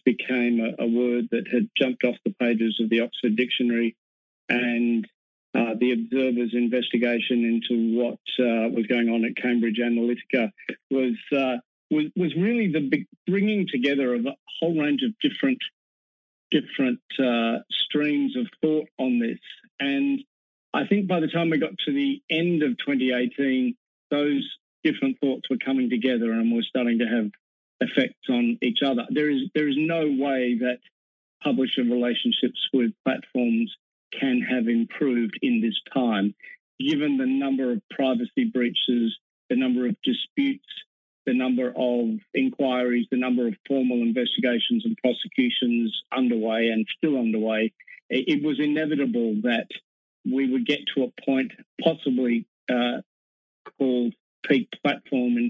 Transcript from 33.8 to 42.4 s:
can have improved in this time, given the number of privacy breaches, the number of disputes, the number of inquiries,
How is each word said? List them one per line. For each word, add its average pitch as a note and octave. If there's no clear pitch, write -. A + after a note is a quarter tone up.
can B2+
have A#2+
improved A#2
in A#2+
this A2
time, G#2+
given C#3+
the C3
number C3+
of G#2+
privacy B2+
breaches, A#2+
the B2
number B2+
of A#2
disputes, -
the C3+
number B2+
of A#2+
inquiries, C3